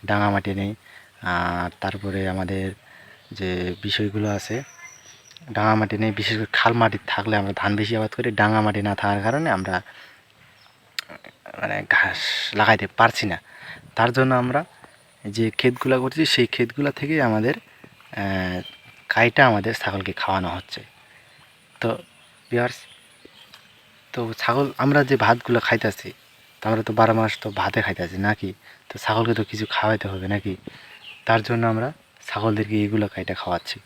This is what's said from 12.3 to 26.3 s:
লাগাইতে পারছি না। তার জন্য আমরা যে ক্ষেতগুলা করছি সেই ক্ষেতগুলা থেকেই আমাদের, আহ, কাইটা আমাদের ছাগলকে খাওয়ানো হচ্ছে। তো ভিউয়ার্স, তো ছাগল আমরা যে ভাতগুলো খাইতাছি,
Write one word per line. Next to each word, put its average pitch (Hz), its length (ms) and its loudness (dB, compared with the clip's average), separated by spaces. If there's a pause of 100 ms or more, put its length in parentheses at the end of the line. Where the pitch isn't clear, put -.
লাগাইতে 104 320 4
পারছি - 380 2
না। 90 160 -4 (540)
তার 117 160 4
জন্য 131 240 4
আমরা 127 300 0 (600)
যে 110 240 0
ক্ষেতগুলা 127 500 2
করছি 131 260 0
সেই 123 200 4
ক্ষেতগুলা 143 460 -2
থেকেই 147 300 -2
আমাদের, 113 360 2
আহ, 92 1040 -6 (480)
কাইটা 120 380 6
আমাদের 101 260 2
ছাগলকে 95 380 -4
খাওয়ানো 90 380 -2
হচ্ছে। - 320 -10 (1000)
তো 113 180 -2 (540)
ভিউয়ার্স, 120 240 0 (1400)
তো 113 240 -4
ছাগল 139 400 2
আমরা 143 260 6
যে 135 140 4
ভাতগুলো 120 420 2
খাইতাছি, - 540 -2 (480)